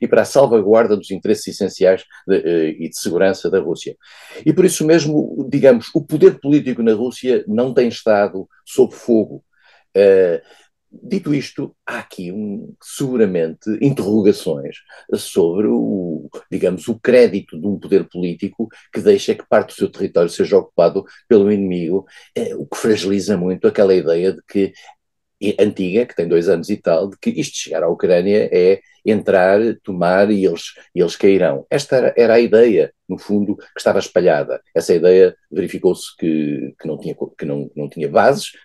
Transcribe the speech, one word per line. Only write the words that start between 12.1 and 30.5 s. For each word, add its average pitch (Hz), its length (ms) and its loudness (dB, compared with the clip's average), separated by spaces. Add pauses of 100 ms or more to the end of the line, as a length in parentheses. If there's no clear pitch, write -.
um, 104 500 -10
seguramente 101 880 -2 (120)
interrogações 101 960 0 (380)
sobre 90 520 -2
o, 95 640 -4 (220)
digamos, 90 360 -4
o 113 120 -6
crédito 101 600 2
de 87 80 -8
um 98 120 -4
poder 92 300 0
político 90 600 -8 (240)
que 104 80 -8
deixa 101 340 2
que - 120 -16
parte 107 220 0
do - 40 -20
seu 95 160 -4
território - 400 -2
seja 98 280 0
ocupado 87 480 0 (220)
pelo 104 240 4
inimigo, 92 540 -2 (300)
eh, - 200 -8
o - 100 -12
que - 120 -14
fragiliza 98 600 0
muito 90 300 -2
aquela 101 260 2
ideia 87 400 0
de - 140 -20
que, 95 260 -2 (680)
e - 180 -2
antiga, 101 460 0
que - 100 -16
tem 85 140 -4
dois 85 180 0
anos 82 220 0
e 104 80 -4
tal, 90 320 -2
de 95 100 -18
que - 100 -6
isto - 280 -6
chegar 80 260 -6
à 82 60 0
Ucrânia 92 640 0
é 90 260 4 (260)
entrar, 98 540 2 (240)
tomar 92 480 0
e 98 140 2
eles, 85 280 -4 (220)